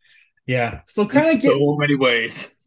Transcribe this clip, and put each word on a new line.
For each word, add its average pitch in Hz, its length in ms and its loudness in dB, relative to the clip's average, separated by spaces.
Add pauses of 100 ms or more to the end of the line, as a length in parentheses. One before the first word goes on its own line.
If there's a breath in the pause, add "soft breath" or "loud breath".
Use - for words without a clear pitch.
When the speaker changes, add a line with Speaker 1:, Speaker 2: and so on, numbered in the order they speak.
(460 soft breath)
Speaker 1:
yeah. 120 400 -4
So - 160 -4
Speaker 2:
in 208 60 -2
Speaker 1:
kinda 311 240 2
get 247 100 2
Speaker 2:
so 147 340 2
many 147 180 0
ways. 120 580 -2 (140)